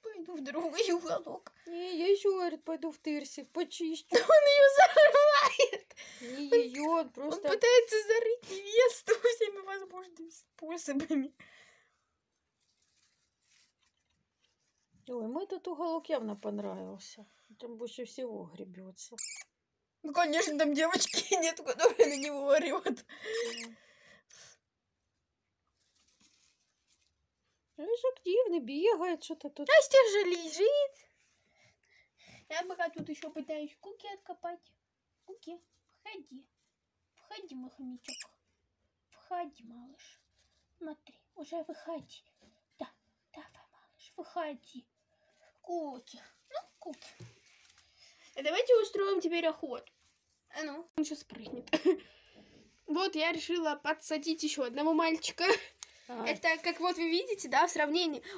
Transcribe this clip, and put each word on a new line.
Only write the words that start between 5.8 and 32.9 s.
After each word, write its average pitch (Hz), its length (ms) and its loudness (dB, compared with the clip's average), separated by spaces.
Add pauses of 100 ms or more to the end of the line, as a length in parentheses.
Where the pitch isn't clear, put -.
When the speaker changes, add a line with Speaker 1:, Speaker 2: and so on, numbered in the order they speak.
Speaker 2:
Не 254 320 -8
Speaker 1:
Он 240 80 8
Speaker 2:
ее, 254 300 0
он 330 80 4
Speaker 1:
он 311 120 -2
Speaker 2:
просто 311 380 -6
Speaker 1:
пытается 466 480 6 (100)
зарыть 453 440 0
невесту 415 640 2
<laughs> 466 220 2
всеми 415 240 -4
возможными 370 680 -14
способами. 302 1040 -6 (3750)
Speaker 2:
Ой, 240 160 -6
ему 254 180 -6
этот 392 240 -10
уголок 330 420 -4
явно 220 280 -4
понравился. 202 880 -10 (320)
Там 233 180 -14
больше 240 280 -12
всего 226 400 -12 (100)
гребется. 190 640 -16 (880)
Speaker 1:
Ну, 302 80 -8
конечно, 320 460 2
там 294 160 4
девочки 330 600 2
<laughs> 359 60 2
нет, 330 200 0
которая 294 480 4
на 285 80 2
него 285 340 -2
орет. 311 360 2
Speaker 2:
М. 440 880 -4 (4000)
Он 302 80 -8
же 480 280 0
активный, 370 460 0
бегает, 330 640 -2
что-то 311 260 -12
тут. - 180 -10
Speaker 1:
Настя 539 300 8 (140)
же 403 120 2
лежит. 359 720 0 (1500)
Я 330 160 -6
пока 359 260 -6